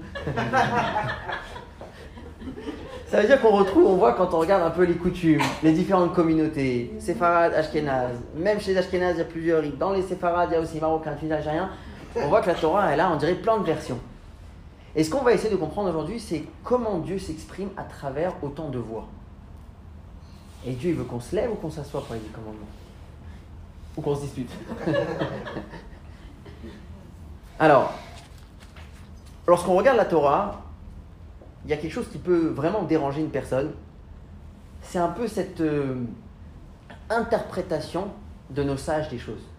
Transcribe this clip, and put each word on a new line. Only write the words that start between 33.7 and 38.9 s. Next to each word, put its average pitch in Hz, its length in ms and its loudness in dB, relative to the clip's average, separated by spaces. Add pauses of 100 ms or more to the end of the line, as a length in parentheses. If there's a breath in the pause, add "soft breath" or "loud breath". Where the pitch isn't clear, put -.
C'est - 180 -6
un 170 100 4
peu 214 200 -4
cette, - 320 -4
euh, 139 440 0 (1080)
interprétation 190 960 -2 (420)
de 139 120 -2
nos 139 140 0
sages 151 340 -2